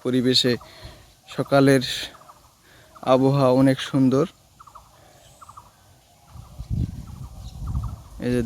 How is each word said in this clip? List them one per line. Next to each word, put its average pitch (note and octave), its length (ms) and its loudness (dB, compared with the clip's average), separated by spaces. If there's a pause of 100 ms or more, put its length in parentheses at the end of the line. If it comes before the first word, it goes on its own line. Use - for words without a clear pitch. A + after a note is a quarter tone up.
পরিবেশে B2+ 500 0 (760)
সকালের C3+ 540 4 (1300)
আবহাওয়া C3 480 4
অনেক C3+ 160 4 (120)
সুন্দর। C3+ 360 2 (4000)
এই B2 100 -2
যে B2 100 0